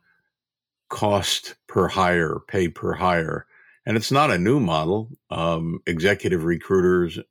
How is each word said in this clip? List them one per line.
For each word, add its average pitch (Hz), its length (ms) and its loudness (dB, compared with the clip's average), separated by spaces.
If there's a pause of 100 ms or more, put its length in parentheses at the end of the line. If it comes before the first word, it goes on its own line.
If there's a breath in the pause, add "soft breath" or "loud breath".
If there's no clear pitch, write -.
(880)
cost - 680 -2 (100)
per 92 220 0
hire, 90 580 0
pay 92 220 0
per 92 240 -6
hire. 85 540 -2 (380 soft breath)
And 110 120 -2
it's 110 160 -2
not 139 180 2
a 92 80 2
new 120 220 2
model. 90 500 0 (200)
Um, 82 560 -2
executive 87 580 0
recruiters 90 720 2 (120)